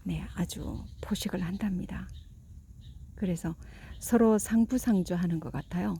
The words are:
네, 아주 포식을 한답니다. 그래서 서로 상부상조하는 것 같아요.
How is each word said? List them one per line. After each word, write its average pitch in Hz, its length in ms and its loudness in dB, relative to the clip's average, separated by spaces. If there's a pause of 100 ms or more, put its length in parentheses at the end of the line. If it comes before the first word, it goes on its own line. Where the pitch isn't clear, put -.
네, 165 200 -2 (100)
아주 - 500 -4 (180)
포식을 - 400 -2
한답니다. 190 640 -2 (1040)
그래서 170 420 -2 (440)
서로 226 400 6
상부상조하는 190 1000 4
것 120 120 -8
같아요. 175 480 -2